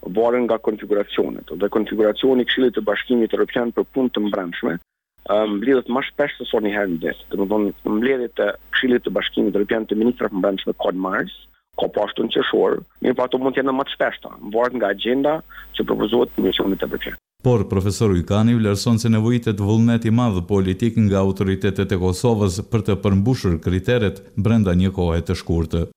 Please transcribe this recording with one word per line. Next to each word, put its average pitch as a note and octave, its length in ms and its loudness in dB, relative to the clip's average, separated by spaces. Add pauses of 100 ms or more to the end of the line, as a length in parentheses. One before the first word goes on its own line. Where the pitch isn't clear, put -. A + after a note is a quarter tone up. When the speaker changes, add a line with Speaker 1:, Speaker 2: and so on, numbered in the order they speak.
(160)
Speaker 1:
varen A#2 320 2
nga A2+ 160 2
konfiguracionet, G#2 880 -2
dhe G2 240 -2
konfiguracioni A2 680 2
i - 40 -6
Këshillit B2+ 300 0
të A2 100 -6
Bashkimit A2 480 0
Evropian A2+ 400 0
për - 160 0
punë C3 220 0
të G#2+ 140 -2
mbrëmshme, G2 480 -4 (500)
ëm, G#2 300 0
mbledhet B2 340 0
më C3 160 -2
shpesh - 320 -4
se B2 80 -10
sa A#2 160 0
një G#2 140 -2
herë G2+ 160 -2
në D#2+ 100 -4
vit. E2 200 -6 (100)
Domethënë, G2+ 400 0 (240)
mbledhjet A#2+ 480 -2
e G#2 40 0 (280)
Këshillit B2 300 0
të G2 100 -4
Bashkimit G#2 420 -2
Evropian G#2+ 280 0
të G#2+ 120 -2
ministrave A2+ 360 0
të F#2+ 60 -2
mbrëmshme G2 420 -2
kanë F#2 200 -2
marrës, G2+ 320 -4 (460)
ka - 120 0
po G#2 140 0
ashtu A#2 180 -4
në A#2 120 -4
qershor, G#2 420 2 (260)
mirë A#2+ 140 2
po B2+ 80 0
ato B2+ 160 -2
mund C3 140 -2
të C#3 60 0
jenë C3+ 140 0
më C3+ 120 -2
të - 80 -8
shpeshta, A2+ 340 -4 (240)
varet B2 240 0
nga G2+ 160 0
agjenda C3+ 400 0 (420)
që A#2 140 -2
propozohet A2 480 0
Komisionit G2 480 0
Evropian. - 320 -8 (260)
Speaker 2:
Por A#2 240 4
profesor G2 480 2
Ykani G#2+ 400 2
vlerëson A2 460 2
se A#2 100 2
nevojitet A2+ 480 2
vullnet A2+ 480 4
i A2 60 4
madh A#2 340 2
politik G2 480 2
nga G2 240 4
autoritetet F#2+ 720 0
e F#2 80 0
Kosovës G2 680 0
për G#2+ 180 0
të G2 160 0
përmbushur G2 640 2
kriteret G2 580 0 (120)
brenda G2+ 380 2
një F#2 220 2
kohe E2+ 240 0
të E2+ 220 -4
shkurtë. E2 420 -2 (120)